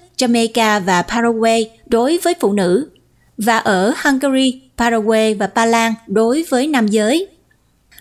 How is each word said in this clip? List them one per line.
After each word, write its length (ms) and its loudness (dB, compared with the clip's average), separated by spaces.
Jamaica 640 0
và 180 2
Paraguay 680 0
đối 380 0
với 180 0
phụ 120 0
nữ, 360 0
và 200 0
ở 360 0
Hungary, 580 0
Paraguay 560 0
và 140 -4
Ba 180 0
Lan 280 0
đối 420 0
với 180 0
nam 200 0
giới. 400 0